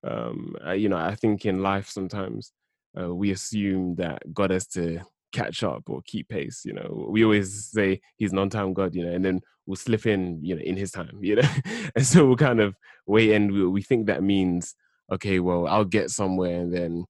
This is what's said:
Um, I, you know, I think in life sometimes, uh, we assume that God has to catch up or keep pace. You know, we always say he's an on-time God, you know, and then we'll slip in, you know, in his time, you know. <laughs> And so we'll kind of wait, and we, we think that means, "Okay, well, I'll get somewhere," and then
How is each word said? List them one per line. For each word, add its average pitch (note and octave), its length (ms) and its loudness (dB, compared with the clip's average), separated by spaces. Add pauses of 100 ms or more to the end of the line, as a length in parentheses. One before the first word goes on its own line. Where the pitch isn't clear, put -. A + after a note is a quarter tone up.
Um, A#1 600 -8
I, D#2+ 100 -4
you G2+ 160 2
know, F#2+ 80 2
I E2 180 -2
think G#2+ 300 0
in F#2+ 160 0
life G2 280 -2
sometimes, F#2+ 640 -8 (480)
uh, F2+ 140 -6
we G2 180 0
assume F#2+ 640 -2
that E2+ 260 -6 (120)
God G2 160 2
has F#2 200 0
to E2+ 320 -4 (300)
catch - 320 -4
up D2 240 -4
or - 180 -8
keep - 240 -10
pace. - 360 -8
You G#1 80 -8
know, - 360 -8
we A2 140 4
always G#2 480 2
say G2 300 2 (160)
he's G#2 140 0
an G2 80 0
on-time G2 340 0
God, F#2 220 -2
you F2 100 -2
know, F2 60 -4
and F#2 120 -2
then F#2 180 2 (240)
we'll F#2+ 100 -8
slip A2 300 -2
in, F#2 380 0
you F2 120 -4
know, D#2 60 -8
in - 140 -4
his G2 160 -6
time, F2+ 300 -12
you G2+ 160 2
know. C#3 120 6 (220)
<laughs> A3 240 -8
And C3+ 100 2
so E3 200 8
we'll B2+ 120 6
kind B2 220 4
of G2+ 160 4 (300)
wait, G#2+ 260 6
and G#2 200 4
we, G2 160 2
we F#2+ 140 0
think A2 260 0
that F#2+ 160 0
means, F#2 520 2 (360)
"Okay, F#2+ 280 0
well, F2 280 0
I'll G#2 180 2
get F#2 240 0
somewhere," F#2 500 -2
and F2 140 -2
then E2+ 360 -4